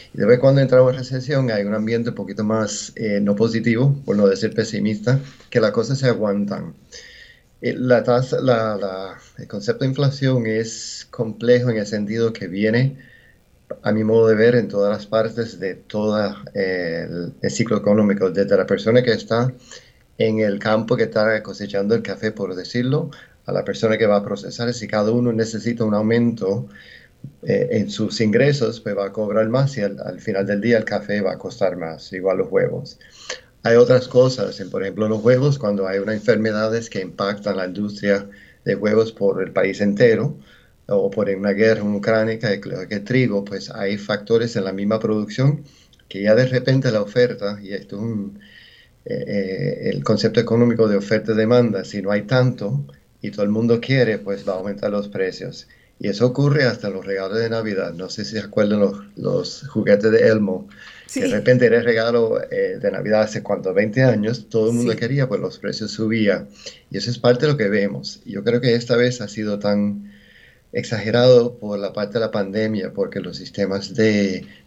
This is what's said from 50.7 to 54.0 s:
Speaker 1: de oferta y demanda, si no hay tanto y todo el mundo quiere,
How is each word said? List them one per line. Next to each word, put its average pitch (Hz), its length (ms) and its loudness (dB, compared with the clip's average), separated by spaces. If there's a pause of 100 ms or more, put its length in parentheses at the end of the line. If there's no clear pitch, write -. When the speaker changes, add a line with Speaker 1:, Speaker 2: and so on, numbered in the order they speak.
Speaker 1:
de 101 100 2
oferta 107 360 0
y 107 40 2
demanda, 110 480 4
si 101 180 -8
no 95 80 -4
hay 104 120 0
tanto 127 640 0 (380)
y 104 80 -8
todo 104 140 -2
el 101 40 2
mundo 117 320 2
quiere, 117 380 2